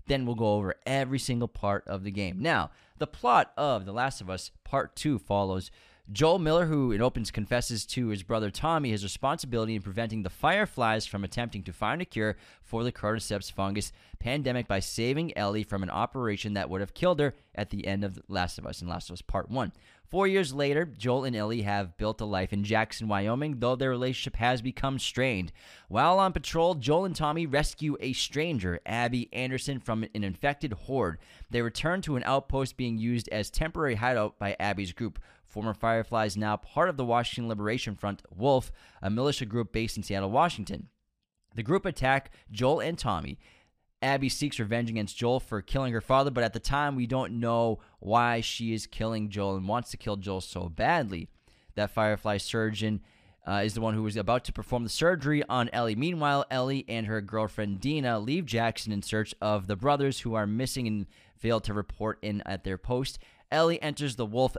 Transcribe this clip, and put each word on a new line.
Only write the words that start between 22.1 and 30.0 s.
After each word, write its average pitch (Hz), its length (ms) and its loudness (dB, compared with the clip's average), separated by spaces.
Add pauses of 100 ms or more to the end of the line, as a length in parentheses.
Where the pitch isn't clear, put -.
a 110 40 -2
life 95 280 0
in 101 120 2
Jackson, 110 420 0
Wyoming, 113 540 0
though 123 160 2
their 131 140 0
relationship 127 440 -2
has 123 260 2
become 131 380 -2
strained. 110 540 0 (340)
While 156 320 4
on 190 140 4
patrol, 165 420 2
Joel 151 300 4
and 175 100 -2
Tommy 160 320 0
rescue 143 540 0
a 131 140 -4
stranger, 120 680 0
Abby 120 480 -2
Anderson, 131 460 -4
from 110 340 -2